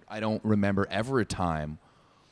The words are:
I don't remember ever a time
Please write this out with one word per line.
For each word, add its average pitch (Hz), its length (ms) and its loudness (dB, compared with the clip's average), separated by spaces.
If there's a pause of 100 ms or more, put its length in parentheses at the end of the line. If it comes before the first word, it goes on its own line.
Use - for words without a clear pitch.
I 107 120 -10
don't 110 240 -2
remember 101 460 4
ever 120 300 -2
a 101 40 2
time 78 540 -2 (540)